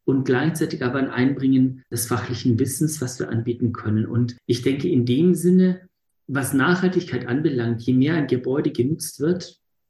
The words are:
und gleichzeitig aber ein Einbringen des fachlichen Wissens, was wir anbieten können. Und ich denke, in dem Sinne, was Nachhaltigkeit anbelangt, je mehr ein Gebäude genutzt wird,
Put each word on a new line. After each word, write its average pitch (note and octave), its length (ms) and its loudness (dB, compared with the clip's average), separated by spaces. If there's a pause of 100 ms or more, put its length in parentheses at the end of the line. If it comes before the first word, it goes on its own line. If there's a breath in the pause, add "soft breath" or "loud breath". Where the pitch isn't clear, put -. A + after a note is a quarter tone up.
und C3+ 180 2
gleichzeitig D3 580 0
aber B2+ 180 -2
ein C3 100 -2
Einbringen C3 840 2
des A2+ 140 -4
fachlichen A#2 520 -2
Wissens, D3+ 440 -2
was B2+ 180 -6
wir - 100 -6
anbieten A#2 440 -2
können. G#2+ 320 -2
Und A#2+ 400 -2
ich A#2 160 -2
denke, C#3 260 0
in C3 180 2
dem D3+ 280 4
Sinne, F3+ 480 4 (460)
was C3+ 260 -4
Nachhaltigkeit E3 760 0
anbelangt, B2 540 -2
je C3 120 0
mehr C3+ 200 4
ein D3+ 140 0
Gebäude C3+ 440 -2
genutzt - 480 -4
wird, F3 380 -4 (320)